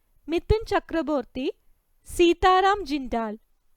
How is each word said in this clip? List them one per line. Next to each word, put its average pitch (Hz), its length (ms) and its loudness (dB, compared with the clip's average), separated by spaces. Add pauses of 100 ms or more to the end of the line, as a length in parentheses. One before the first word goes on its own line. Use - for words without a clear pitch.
(280)
Mithun 392 340 0 (100)
Chakraborty, 294 760 -4 (580)
Sitaram 370 840 2
Jindal. 226 480 -6 (380)